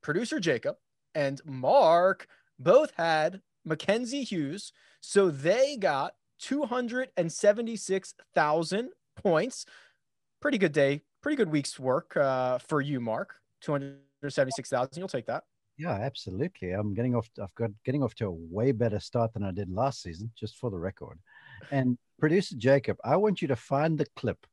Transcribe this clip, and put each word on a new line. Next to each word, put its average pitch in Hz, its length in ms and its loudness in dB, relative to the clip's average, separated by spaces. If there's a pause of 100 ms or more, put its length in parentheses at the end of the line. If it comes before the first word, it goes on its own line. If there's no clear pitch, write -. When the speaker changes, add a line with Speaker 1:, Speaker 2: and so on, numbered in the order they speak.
Speaker 1:
Producer 220 380 -2
Jacob 147 360 -2 (380)
and 139 300 -2
Mark 170 800 4 (320)
both 214 380 6
had 165 440 0 (240)
Mackenzie 226 600 -2
Hughes. 165 480 -6 (280)
So 196 300 4
they 208 460 0
got 160 380 -2 (240)
two 285 260 -2
hundred 247 520 -4
and 165 140 0
seventy-six 208 840 0 (200)
thousand 170 560 2 (260)
points. 185 500 0 (760)
Pretty 285 160 0
good 180 160 2
day. 143 300 2 (180)
Pretty 294 160 -2
good 233 140 0
week's 151 280 -2
work, 131 380 -2
uh, 127 420 0
for 151 220 -2
you, 139 200 -4
Mark. 117 340 -6 (260)
Two - 120 -4
hundred 139 260 -6 (300)
seventy-six 131 420 -2
thousand. 127 260 -2
You'll 185 120 -8
take 120 180 -6
that. 135 180 -6 (320)
Speaker 2:
Yeah, 156 160 -6
absolutely. 104 760 -6
I'm 104 240 -4
getting 120 200 0
off, 117 140 -2 (140)
I've 95 120 -12
got, 113 160 -2 (140)
getting 139 180 0
off 120 120 -2
to 113 120 -4
a 95 40 -2
way 87 420 -2
better 110 260 0
start 113 360 -2
than 101 80 -4
I 98 80 -4
did 92 180 -6
last 120 320 -2
season, 95 340 -10
just - 220 -12
for 123 140 -6
the 95 80 -8
record. 85 400 -10 (520)
And 127 280 0 (200)
producer 165 380 2
Jacob, 120 480 4
I 135 120 4
want 208 260 2
you 160 60 -4
to 131 80 2
find 151 420 0
the 135 80 0 (100)
clip - 360 -4